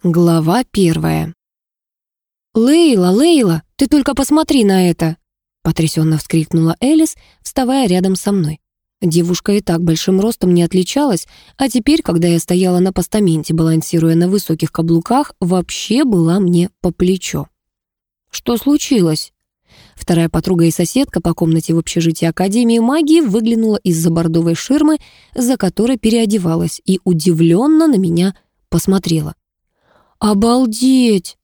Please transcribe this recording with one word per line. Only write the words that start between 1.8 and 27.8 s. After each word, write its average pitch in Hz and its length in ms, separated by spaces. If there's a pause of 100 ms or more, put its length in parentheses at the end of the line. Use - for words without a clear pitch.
"Лейла, 240 560
Лейла, 226 500 (140)
ты 277 100
только 285 300
посмотри 277 480
на 190 260
это!" 165 260 (460)
потрясенно 160 560
вскрикнула 160 640
Элис, 311 360 (280)
вставая 262 440
рядом 185 280
со 202 160
мной. 156 280 (420)
Девушка 175 500
и 208 100
так 170 220
большим 175 360
ростом 196 360
не 175 80
отличалась, 185 640 (280)
а 269 140
теперь, 254 320
когда 175 260
я 170 120
стояла 180 400
на 185 120
постаменте, 175 640
балансируя 165 600
на 170 120
высоких 165 440
каблуках, 170 680
вообще 185 640
была 180 360
мне 175 320 (100)
по 180 80
плечо. 180 580 (840)
"Что - 260
случилось?" 214 760 (680)
Вторая 170 300
подруга 170 360
и 165 60
соседка 233 500
по 170 120
комнате 165 400
в 165 40
общежитии 165 480
Академии 226 540
магии 294 400
выглянула 226 640
из-за 165 260
бордовой 165 460
ширмы, 302 420 (380)
за 247 220
которой 220 400
переодевалась, 202 880
и 185 180
удивленно 180 840